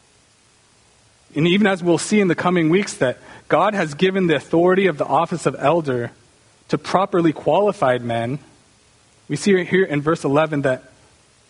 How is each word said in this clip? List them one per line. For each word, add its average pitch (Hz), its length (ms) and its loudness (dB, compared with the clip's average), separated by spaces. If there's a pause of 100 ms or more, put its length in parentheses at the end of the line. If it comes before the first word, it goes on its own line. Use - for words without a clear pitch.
(1300)
And 156 120 0
even 202 200 4
as 190 160 0
we'll 175 140 2
see 214 240 0
in 196 80 2
the 160 60 2
coming 175 340 0
weeks, 196 260 0
that 127 240 -2 (300)
God 175 240 2
has 165 220 -4
given 185 320 0
the 156 100 2
authority 180 500 2
of 156 120 -2
the 143 80 -2
office 165 400 -2
of 135 120 -2
elder 139 520 -2 (580)
to 156 80 -2
properly 175 560 0
qualified 147 720 0
men, 117 360 -4 (880)
we 147 80 -4
see 185 280 2
here 185 200 2
in 147 180 -4
verse 160 220 -2
eleven 147 380 0
that 127 300 -4 (580)